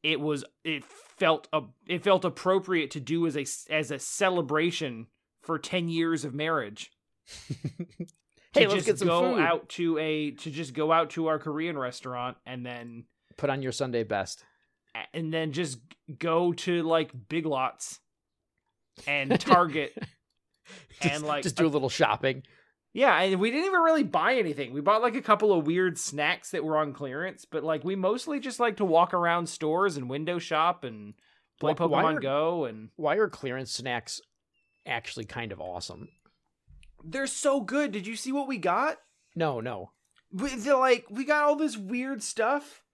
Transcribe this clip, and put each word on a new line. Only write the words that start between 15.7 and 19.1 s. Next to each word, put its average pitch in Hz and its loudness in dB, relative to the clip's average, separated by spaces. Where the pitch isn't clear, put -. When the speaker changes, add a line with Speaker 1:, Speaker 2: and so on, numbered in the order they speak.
Speaker 1:
go 170 2
to, 175 0
like, 165 2
Big 160 -2
Lots - -4
Speaker 2:
<laughs> - -18
Speaker 1:
and 143 0